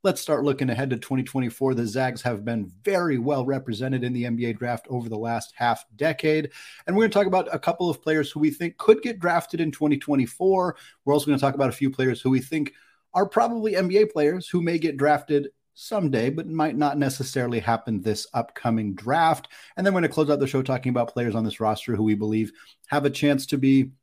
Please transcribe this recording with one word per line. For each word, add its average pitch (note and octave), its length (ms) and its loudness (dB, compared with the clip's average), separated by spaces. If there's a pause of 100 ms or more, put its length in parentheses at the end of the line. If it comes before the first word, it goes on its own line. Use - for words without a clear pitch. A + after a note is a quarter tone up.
let's F#3 160 2
start C#3+ 240 0
looking C3+ 260 0
ahead B2+ 200 -2
to B2 60 0
twenty - 280 -4
twenty-four. C3 500 -2
The A#2 100 -2
Zags A#2+ 380 -2
have G#2+ 220 -4
been A2 260 -4 (140)
very F3 340 0
well C3 260 0
represented C3 600 -4
in B2+ 80 -4
the A#2+ 120 -4
N A#2 120 -4
B A#2+ 80 -2
A A#2 80 -2
draft A#2+ 360 -6
over A#2+ 200 -6
the A2 100 -6
last A#2 380 -6
half A#2+ 280 0 (120)
decade. D#3 560 0 (340)
And F3+ 80 -2
we're G#3+ 80 6
gonna G#3+ 100 2
talk G3+ 140 4
about F#3 260 0
a E3 60 -4
couple E3+ 320 0
of - 100 -4
players D#3 300 0
who - 80 -8
we D3 140 2
think E3+ 260 -8
could - 240 6
get A#3 160 -6
drafted E3+ 420 -2
in D#3+ 120 0
twenty D3 240 0
twenty-four. D#3+ 800 0 (280)
We're C#3 80 2
also D3 140 2
gonna D3 120 2
talk C#3 180 2
about C3+ 140 2
a - 20 -8
few C3+ 180 -2
players C3 300 -2
who B2+ 100 0
we C3 80 4
think D3 340 -4 (420)
are F#3+ 120 2
probably A3+ 480 0
N F#3 140 0
B F#3 80 2
A G#3+ 100 6
players E3+ 420 0
who F3+ 140 0
may E3+ 160 0
get D#3 180 -2
drafted C#3+ 520 2 (260)
someday, C3+ 560 0
but D#3+ 160 -6
might D#3 300 -2
not D3 220 0
necessarily C3 600 -2
happen A2+ 420 -2
this G#2 320 -4
upcoming A2+ 640 -2
draft. D3+ 540 0 (280)
And - 80 -4
then G3 80 4
we're F3+ 100 2
gonna D3+ 100 0
close D3 180 2
out C#3+ 80 4
the C#3 80 2
show C3+ 160 0
talking C3 280 -2
about B2 220 0
players A#2+ 220 -2
on A2+ 80 0
this G#2+ 160 -4
roster G#2+ 380 -2
who G#2+ 80 2
we G#2+ 100 4
believe G#2+ 380 -2 (340)
have C#3+ 200 0
a C#3+ 40 4
chance C#3 360 0
to C#3 120 -2
be C3+ 320 4 (120)